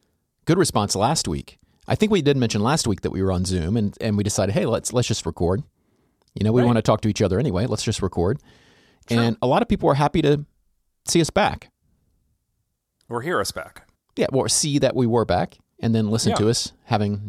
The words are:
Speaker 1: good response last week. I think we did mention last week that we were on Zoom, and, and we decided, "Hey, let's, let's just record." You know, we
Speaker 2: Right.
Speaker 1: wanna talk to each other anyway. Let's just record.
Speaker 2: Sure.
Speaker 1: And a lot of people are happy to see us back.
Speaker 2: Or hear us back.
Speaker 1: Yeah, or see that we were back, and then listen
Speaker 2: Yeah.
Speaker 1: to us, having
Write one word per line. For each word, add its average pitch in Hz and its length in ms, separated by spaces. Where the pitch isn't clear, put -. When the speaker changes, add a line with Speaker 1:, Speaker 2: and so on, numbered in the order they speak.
Speaker 1:
good 170 140
response 113 360
last 120 320
week. 76 300
I 107 80
think 214 160
we 196 100
did 139 160
mention 117 240
last 135 260
week 98 140
that - 100
we 92 120
were 95 80
on 90 120
Zoom, 92 320
and, 104 240
and 107 160
we 101 80
decided, 98 300
"Hey, 185 140
let's, - 260
let's 123 140
just - 180
record." 90 380
You 101 100
know, 110 80
we 123 80
Speaker 2:
Right. 120 60
Speaker 1:
wanna 117 160
talk 107 180
to 110 80
each 104 120
other 92 180
anyway. 110 260
Let's 107 180
just - 180
record. 95 380
Speaker 2:
Sure. 117 100
Speaker 1:
And 117 220
a 123 60
lot 160 160
of - 40
people 175 220
are 139 60
happy 147 260
to 147 240
see - 140
us 165 120
back. - 400
Speaker 2:
Or 117 140
hear 151 180
us 95 100
back. - 360
Speaker 1:
Yeah, - 160
or 127 160
see 143 320
that 131 160
we 127 120
were 113 180
back, 87 320
and 113 140
then 110 160
listen 113 200
Speaker 2:
Yeah. 208 80
Speaker 1:
to 110 120
us, - 220
having 104 440